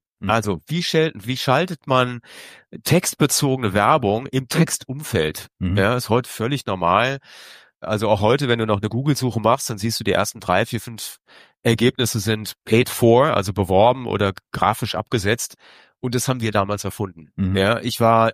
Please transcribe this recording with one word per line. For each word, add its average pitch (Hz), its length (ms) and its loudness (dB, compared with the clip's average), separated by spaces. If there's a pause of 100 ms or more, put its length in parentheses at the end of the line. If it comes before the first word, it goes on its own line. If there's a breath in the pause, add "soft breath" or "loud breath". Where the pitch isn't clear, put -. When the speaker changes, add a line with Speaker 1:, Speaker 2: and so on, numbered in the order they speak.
(200)
Speaker 1:
Mhm. 98 100 -4
Speaker 2:
Also 104 380 0
wie 170 160 -4
schal-, 160 320 0
wie 117 220 -6
schaltet 160 500 -2
man 123 320 0 (640 loud breath)
textbezogene 131 880 0
Werbung 113 540 2
im 131 200 -4
Textumfeld? 131 1000 -2 (100)
Speaker 1:
Mhm. 92 180 -2
Speaker 2:
Ja, 101 200 2
ist 123 140 -6
heute 120 200 0
völlig 123 380 -6
normal. 101 500 2 (640 loud breath)
Also 107 300 -4
auch 101 120 2
heute, 127 260 2
wenn 117 120 0
du 113 60 -2
noch 104 140 0
eine 104 100 -4
Google-Suche 127 520 -2
machst, 110 280 0
dann 104 80 -6
siehst 113 220 -4
du, 107 60 -8
die 98 80 0
ersten 101 260 -2
drei, 95 260 0
vier, 113 140 -6
fünf - 380 -14 (460 soft breath)
Ergebnisse 117 560 2
sind 107 340 -4 (100)
paid 117 240 2
for, 123 480 4
also 98 160 -2
beworben 104 540 2
oder 101 260 0 (220)
grafisch - 420 -2
abgesetzt. 104 600 -4 (440 soft breath)
Und 123 160 -4
das 123 140 -2
haben 127 100 -2
wir 110 140 -2
damals 101 320 0
erfunden. 90 500 -8
Speaker 1:
Mhm. 95 220 0
Speaker 2:
Ja, 104 240 2
ich 120 180 -6
war 113 340 4